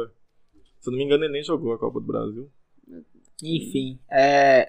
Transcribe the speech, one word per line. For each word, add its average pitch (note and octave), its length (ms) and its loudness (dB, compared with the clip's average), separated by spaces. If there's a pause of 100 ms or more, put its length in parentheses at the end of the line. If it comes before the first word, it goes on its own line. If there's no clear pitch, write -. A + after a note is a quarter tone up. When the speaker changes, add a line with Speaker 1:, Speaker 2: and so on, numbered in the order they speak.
(800)
Speaker 1:
Se - 100 -8
eu - 20 -6
não B2+ 60 -4
me C#3 80 -2
engano, D3 200 2
ele C#3+ 80 -4
nem D3 100 -6
jogou C#3 300 -2
a A2+ 40 -6
Copa A#2+ 220 -6
do A2+ 80 -12
Brasil. A2+ 420 -8 (920)
Speaker 2:
Enfim, C3+ 560 -4 (100)
é, C#3 600 6